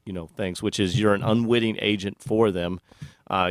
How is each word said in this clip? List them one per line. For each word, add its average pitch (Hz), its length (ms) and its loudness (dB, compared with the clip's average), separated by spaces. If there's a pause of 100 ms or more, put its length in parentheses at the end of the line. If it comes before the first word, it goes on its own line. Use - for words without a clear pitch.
you 101 80 -10
know, 85 120 -10
things, 92 360 -6
which 107 180 -2
is 92 180 2
you're 104 160 4
an 101 80 -2
unwitting 113 600 2
agent 101 380 -2
for 110 300 2
them. 87 300 -4 (500)
Uh, 92 200 2